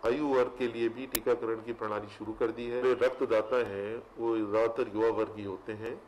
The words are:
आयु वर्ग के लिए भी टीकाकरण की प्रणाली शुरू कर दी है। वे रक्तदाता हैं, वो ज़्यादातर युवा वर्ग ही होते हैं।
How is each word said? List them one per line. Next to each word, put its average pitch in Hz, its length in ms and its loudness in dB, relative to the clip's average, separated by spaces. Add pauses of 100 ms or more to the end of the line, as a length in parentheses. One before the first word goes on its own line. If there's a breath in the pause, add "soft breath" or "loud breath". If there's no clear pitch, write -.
आयु 143 220 2
वर्ग 123 320 4
के 127 80 2
लिए 117 220 0
भी 123 180 -8
टीकाकरण 117 480 0
की 113 180 -8
प्रणाली 104 340 -4
शुरू 110 260 -8
कर 117 140 0
दी 120 200 -4
है। 120 140 -2
वे 127 120 4
रक्तदाता 120 760 2
हैं, 101 360 -6 (140)
वो 117 200 2
ज़्यादातर 110 580 2
युवा 113 140 4
वर्ग 107 260 -2
ही 104 80 -10
होते 98 300 -8
हैं। 110 340 -8